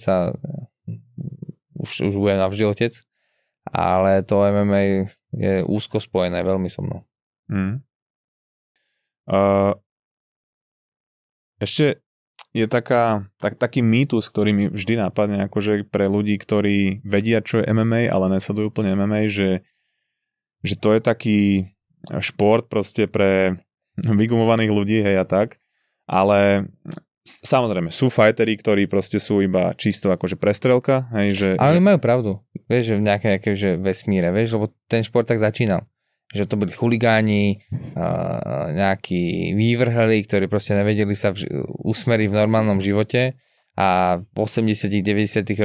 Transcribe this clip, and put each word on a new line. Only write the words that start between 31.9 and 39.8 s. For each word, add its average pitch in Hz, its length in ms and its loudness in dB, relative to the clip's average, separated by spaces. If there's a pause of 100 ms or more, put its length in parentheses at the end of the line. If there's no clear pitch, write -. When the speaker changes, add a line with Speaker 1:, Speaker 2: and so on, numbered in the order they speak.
Speaker 1:
pravdu, 117 340 0 (380)
vieš, 117 240 2
že - 0 -
v 104 160 2
nejakej, 101 220 2 (100)
akože 101 260 0 (140)
vesmíre, 95 480 0
vieš, 113 240 0
lebo 107 160 -2 (160)
ten 117 160 0
šport 117 240 0
tak 113 160 0
začínal. 107 400 0 (480)
Že 101 160 -4
to - 160 -4
boli 92 80 -2
chuligáni, 110 960 0 (320)
a, 85 720 -4
nejakí 87 880 -2
vývrheli, 117 720 2